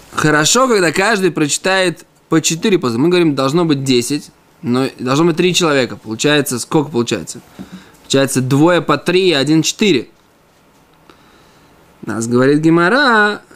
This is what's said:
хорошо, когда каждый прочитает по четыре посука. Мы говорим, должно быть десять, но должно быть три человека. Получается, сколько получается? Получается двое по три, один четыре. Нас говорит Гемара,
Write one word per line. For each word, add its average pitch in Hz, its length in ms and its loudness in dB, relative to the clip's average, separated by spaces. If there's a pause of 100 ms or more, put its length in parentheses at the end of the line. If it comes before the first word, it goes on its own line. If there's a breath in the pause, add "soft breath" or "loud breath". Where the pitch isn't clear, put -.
(140)
хорошо, 156 540 2
когда 190 240 2
каждый 185 400 0
прочитает 175 720 -2 (240)
по 160 120 2
четыре 180 360 0
посука. 117 220 -2
Мы 160 100 2
говорим, 170 260 2
должно 135 300 0
быть 139 180 0
десять, 131 480 -2 (300)
но 127 260 -2 (120)
должно 135 260 0
быть 160 120 0
три 180 160 0
человека. 139 420 0
Получается, 127 640 -2
сколько 147 320 -2
получается? 117 500 -4 (640 loud breath)
Получается 135 380 0
двое 147 400 2
по 147 160 -2
три, 180 340 0
один 147 300 2
четыре. 151 480 0 (2000 soft breath)
Нас 113 220 -8
говорит 131 320 2
Гемара, 208 840 2 (140)